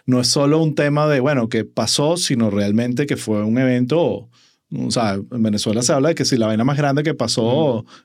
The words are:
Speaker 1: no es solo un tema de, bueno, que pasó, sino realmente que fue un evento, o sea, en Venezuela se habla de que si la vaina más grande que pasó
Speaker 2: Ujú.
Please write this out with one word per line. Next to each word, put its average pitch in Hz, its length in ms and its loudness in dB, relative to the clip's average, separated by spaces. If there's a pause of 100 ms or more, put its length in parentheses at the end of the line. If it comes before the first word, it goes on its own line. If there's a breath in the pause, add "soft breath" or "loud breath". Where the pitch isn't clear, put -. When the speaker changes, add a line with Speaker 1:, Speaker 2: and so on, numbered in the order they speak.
Speaker 1:
no 127 140 2
es 123 80 0
solo 151 340 2
un 156 120 0
tema 147 340 2
de, 139 120 2
bueno, 127 280 2
que 110 160 -2
pasó, 143 520 0
sino 117 340 0
realmente 117 560 0
que 143 100 -2
fue 107 260 -4
un 110 160 0
evento, 127 720 0 (480 soft breath)
o 127 140 -4
sea, 110 240 0
en 110 280 -6
Venezuela 107 400 0
se 160 100 0
habla 143 180 2
de 165 40 -2
que 151 100 -2
si 139 120 0
la 110 100 0
vaina 110 180 0
más 139 120 0
grande 143 260 0
que 151 120 -2
pasó 123 640 0
Speaker 2:
Ujú. - 60 -14 (180 loud breath)